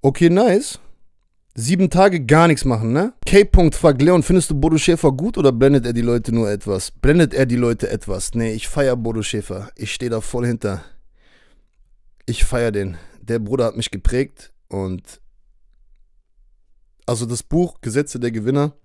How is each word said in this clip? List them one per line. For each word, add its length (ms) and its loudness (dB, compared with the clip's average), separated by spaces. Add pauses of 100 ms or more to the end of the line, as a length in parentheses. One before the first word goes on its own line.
Okay, 280 2
nice. 500 2 (760)
Sieben 340 0
Tage 360 2
gar 220 6
nichts 180 2
machen, 280 -2
ne? 200 -2 (120)
K. 220 6 (240)
Fuck 300 2
Leon, 220 4
findest 280 0
du 40 -2
Bodo 220 0
Schäfer 340 2
gut 260 -4
oder 140 4
blendet 340 2
er 80 -4
die 80 -2
Leute 300 -2
nur 180 0
etwas? 420 -6
Blendet 420 2
er 140 2
die 80 -2
Leute 340 -2
etwas? 460 -6
Nee, 180 -4
ich 140 -8
feier 280 0
Bodo 280 -6
Schäfer. 520 -8
Ich 180 -10
steh 160 -6
da 120 -4
voll 240 -4
hinter. 380 -4 (1400)
Ich 180 -4
feier 280 -2
den. 260 -6 (240)
Der 180 -4
Bruder 260 -2
hat 120 -4
mich 140 -8
geprägt 640 -4 (140)
und 540 -10 (1800)
also 200 -4
das 180 -8
Buch 380 -4
Gesetze 380 -4
der 120 -4
Gewinner 420 -2 (120)